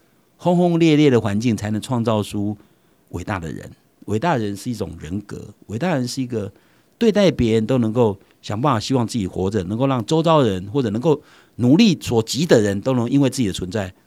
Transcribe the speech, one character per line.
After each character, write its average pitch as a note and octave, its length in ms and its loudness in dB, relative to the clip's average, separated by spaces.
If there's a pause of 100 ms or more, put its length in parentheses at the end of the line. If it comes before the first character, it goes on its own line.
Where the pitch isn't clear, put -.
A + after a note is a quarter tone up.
(360)
轰 F3 220 0
轰 F3 200 2
烈 D#3+ 200 4
烈 D3 120 6
的 A#2+ 120 4
环 G#2 180 -2
境 A2+ 160 0
才 G#2 160 -4
能 A2 80 -4
创 A#2 240 -4
造 A2 180 0
出 G#2 360 -4 (520)
伟 F2 140 -10
大 G2 160 -6
的 E2 100 -10
人。 A1+ 220 -14 (340)
伟 G#2 140 -4
大 E3 180 0
的 A2+ 60 -2
人 G2+ 120 -4
是 B2 140 -10
一 A#2 60 -4
种 E2+ 240 -8
人 E2 220 -8
格， - 320 -14 (140)
伟 A2 120 -6
大 F3+ 120 -2
的 C#3+ 80 0
人 B2 80 -4
是 C3 140 -6
一 B2+ 60 -6
个 G#2+ 240 -6 (460)
对 A#3 120 2
待 G3 220 4
别 A#2 220 2
人 A2+ 120 2
都 C3 120 0
能 A2+ 160 2
够 A2 260 2 (220)
想 G#2+ 180 -6
办 C#3 140 2
法， A2 60 0
希 C3 140 -4
望 A#2+ 140 0
自 - 100 -6
己 G2 80 -2
活 F#2 240 -2
着， G2 140 -2
能 G2+ 140 -6
够 C3+ 100 0
让 B2+ 180 -2
周 D#3+ 160 0
遭 D#3 200 4
人 G2 300 -2
或 C#3 120 -2
者 A2 60 -2
能 A2 120 -4
够 D3+ 200 0 (360)
努 B2 200 4
力 A3 240 6
所 A2+ 220 -2
及 D3 220 -4
的 C#3+ 140 6
人 G2+ 220 0
都 C3 140 -2
能 A#2 140 0
因 C#3 120 2
为 C3 80 2
自 C3 120 -4
己 G#2+ 60 0
的 F2+ 60 -2
存 F2+ 180 -8
在 F#2+ 220 -6 (140)